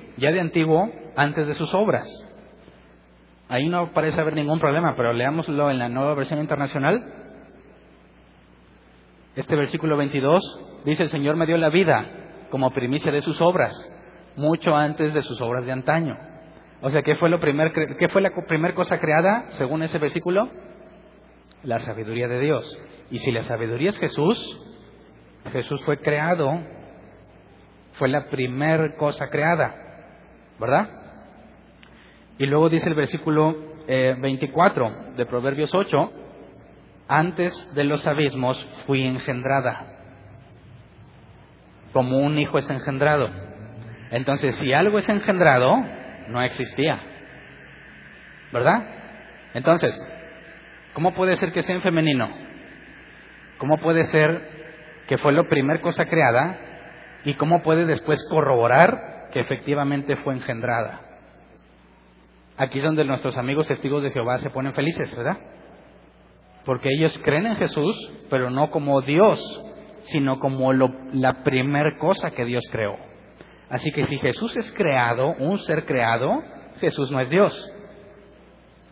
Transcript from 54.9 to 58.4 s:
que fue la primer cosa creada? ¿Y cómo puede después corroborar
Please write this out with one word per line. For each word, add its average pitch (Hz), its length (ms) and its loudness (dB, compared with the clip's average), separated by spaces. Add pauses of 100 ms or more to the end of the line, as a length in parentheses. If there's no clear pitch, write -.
que 131 100 2
fue 147 140 4
la 160 160 4
primer 147 320 2
cosa 165 260 0
creada? 151 500 2 (680)
¿Y 143 100 -2
cómo 160 280 2
puede 160 220 4
después 151 460 0
corroborar 135 1000 4